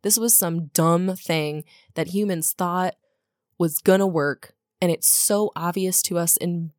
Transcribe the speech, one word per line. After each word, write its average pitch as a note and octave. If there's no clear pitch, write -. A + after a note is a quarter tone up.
this G#3
was A3+
some E3
dumb E3+
thing D3+
that E3
humans F#3
thought F3+
was E3
gonna G3
work. D3
And F3+
it's -
so G#3
obvious F3+
to E3+
us E3+
in E3+